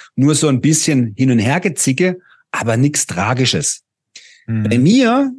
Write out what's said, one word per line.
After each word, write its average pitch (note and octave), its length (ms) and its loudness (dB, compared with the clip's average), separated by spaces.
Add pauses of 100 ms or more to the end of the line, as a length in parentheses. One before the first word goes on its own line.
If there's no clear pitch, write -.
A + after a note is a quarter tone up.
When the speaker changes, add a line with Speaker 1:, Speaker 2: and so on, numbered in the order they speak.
(160)
Speaker 1:
nur C#3+ 180 2
so D3+ 140 0
ein C3 140 0
bisschen C#3+ 560 0
Hin- C3 120 2
und A#2+ 80 2
Hergezicke, F3 800 -2 (320)
aber A2+ 280 -2
nichts C#3+ 280 0
Tragisches. G#2 760 -4 (640)
Speaker 2:
Hm. A2 180 -4
Speaker 1:
Bei A2+ 140 0
mir B3 600 2